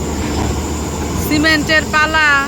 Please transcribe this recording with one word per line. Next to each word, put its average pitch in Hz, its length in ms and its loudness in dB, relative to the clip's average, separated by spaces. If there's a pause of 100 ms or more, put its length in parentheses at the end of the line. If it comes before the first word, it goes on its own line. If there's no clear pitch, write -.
(1300)
সিমেন্টের 311 580 2 (100)
পালা, 311 340 2 (200)